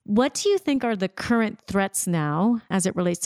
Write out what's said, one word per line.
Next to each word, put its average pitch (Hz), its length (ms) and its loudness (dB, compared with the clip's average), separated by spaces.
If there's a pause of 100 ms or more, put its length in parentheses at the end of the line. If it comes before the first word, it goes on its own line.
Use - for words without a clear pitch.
What 240 320 0
do - 140 -2
you 403 100 2
think 277 240 0
are 226 140 -2
the 190 120 -2
current 220 600 -2
threats 196 400 -2
now 170 520 0 (100)
as 185 160 0
it 185 100 -2
relates 175 300 -2